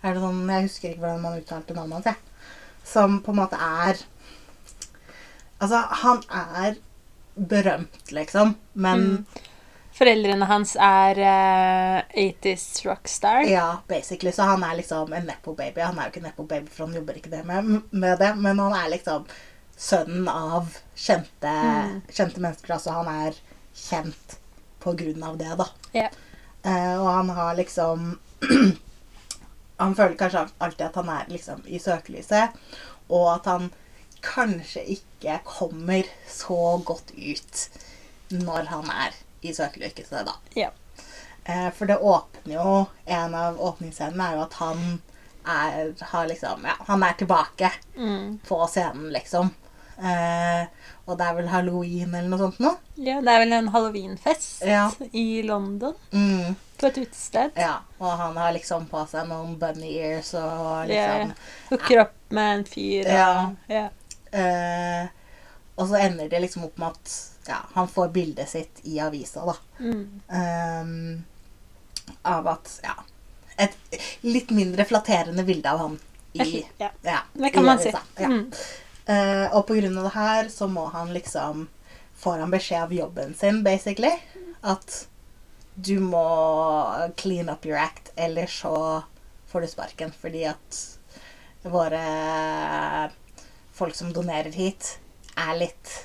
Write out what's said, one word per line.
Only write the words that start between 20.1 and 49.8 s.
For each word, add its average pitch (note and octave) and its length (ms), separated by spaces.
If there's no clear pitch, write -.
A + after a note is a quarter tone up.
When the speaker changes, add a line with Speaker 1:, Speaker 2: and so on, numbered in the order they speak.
Speaker 1:
av E3 380
kjente, - 460
Speaker 2:
Mm. G3 600
Speaker 1:
kjente F#3 280
mennesker, E3+ 360
altså E3 180
han E3+ 140
er D#3 260
kjent - 600
på F3 160
grunn D#3+ 280
av D#3+ 160
det, D#3+ 180
da. F#3 80
Speaker 2:
Ja. A3+ 160
Speaker 1:
Eh, F3+ 380
og F#3+ 60
han F#3 220
har E3+ 260
liksom, E3+ 640
<clears throat> C4 380
han F#3+ 160
føler F#3+ 220
kanskje F3+ 300
alltid E3 260
at D#3 100
han F3 140
er - 200
liksom - 360
i F3 140
søkelyset, G#3 720
og F3 260
at E3+ 100
han F3+ 260
kanskje G#3 640
ikke - 580
kommer F3 600
så F3 560
godt E3 320
ut - 540
når E3 360
han D#3 220
er - 220
i E3+ 120
søkelyset, - 720
da. - 80
Speaker 2:
Ja. G#3+ 140
Speaker 1:
Eh, F3+ 260
for G#3 140
det G3+ 160
åpner E3+ 540
jo, G3 320
en E3+ 320
av E3+ 260
åpningsscenene E3+ 720
er D#3 40
jo D#3 60
at D#3+ 120
han E3+ 480
er, D#3 580
har E3+ 260
liksom, - 380
ja, - 80
han G3 160
er F3 100
tilbake F#3 560
Speaker 2:
Mm. G#3 520
Speaker 1:
på F3 100
scenen, E3 460
liksom. F3+ 380